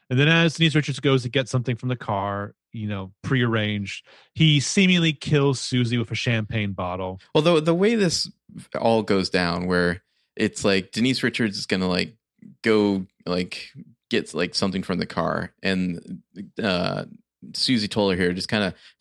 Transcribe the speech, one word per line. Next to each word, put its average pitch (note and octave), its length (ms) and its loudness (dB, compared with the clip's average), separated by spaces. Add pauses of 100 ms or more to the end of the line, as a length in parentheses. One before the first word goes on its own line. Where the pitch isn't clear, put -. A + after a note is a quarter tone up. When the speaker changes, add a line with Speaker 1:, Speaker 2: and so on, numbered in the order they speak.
Speaker 1:
And B2+ 100 2
then D3 80 4
as E3 280 4
Denise D#3+ 200 2
Richards C#3+ 240 0
goes C#3 240 4
to B2 60 -6
get C3 200 -2
something B2+ 260 -2
from - 140 -6
the B2 60 -2
car, G2+ 600 -4 (160)
you G#2+ 160 -8
know, G2 340 -6
prearranged, G#2+ 840 -2 (280)
he D3+ 260 4
seemingly F3+ 540 2
kills C#3 460 2
Susie B2 380 0
with A2+ 140 -2
a A2+ 40 -4
champagne A2 580 -2
bottle. F#2 460 -6 (160)
Speaker 2:
Well, D#3 60 6
the, D#3+ 200 4
the E3 140 2
way G#3 200 2
this F#3+ 340 0 (500)
all A2+ 240 2
goes G2 260 0
down, F2+ 380 0
where F2 360 2 (320)
it's - 280 -2
like G2 280 2
Denise A#2 320 0
Richards A2 340 -2
is F#2+ 80 -8
gonna, F#2 220 -2
like, F2+ 280 -2 (480)
go, G#2 420 2 (200)
like, F2+ 440 -6 (400)
get, - 240 -2
like, E2+ 220 -2
something F#2 280 -2
from F2+ 160 -4
the F2+ 60 -4
car, E2 480 -4 (100)
and, F2+ 580 -4 (400)
uh, F2+ 440 -2 (480)
Susie A2+ 340 0
Toller G2 280 0
here F2+ 180 0
just F#2 160 -6
kinda, G#2 240 0 (280)